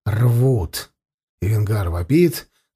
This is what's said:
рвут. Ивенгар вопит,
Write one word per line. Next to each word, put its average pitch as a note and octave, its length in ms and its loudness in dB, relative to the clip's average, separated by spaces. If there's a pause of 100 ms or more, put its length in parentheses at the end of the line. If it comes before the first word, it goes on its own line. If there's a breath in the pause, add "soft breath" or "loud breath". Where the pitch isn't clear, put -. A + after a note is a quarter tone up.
рвут. A#2 840 0 (520)
Ивенгар G#2 480 -2
вопит, C#3 560 0 (300)